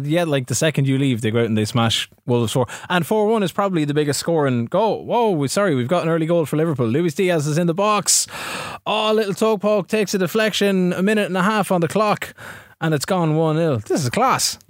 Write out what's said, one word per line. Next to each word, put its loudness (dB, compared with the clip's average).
yet, 0
like, 0
the -4
second 2
you 2
leave, 2
they 0
go 2
out 4
and 0
they 2
smash 0
Wolves 0
four. 2
And 0
four 2
one 2
is -2
probably 0
the -4
biggest 0
scoring 0
goal. -2
Whoa, 0
we, 0
sorry, 0
we've 0
got 2
an 0
early 0
goal 2
for -4
Liverpool. 0
Luis 0
Diaz 0
is -2
in 0
the 0
box. 0
Oh, 0
little 0
toe 0
poke, 0
takes -2
a -2
deflection, 2
a -4
minute 2
and -4
a 0
half 0
on 2
the 0
clock, -2
and 0
it's 0
gone 0
one 2
nil. 0
This -2
is -2
class. 0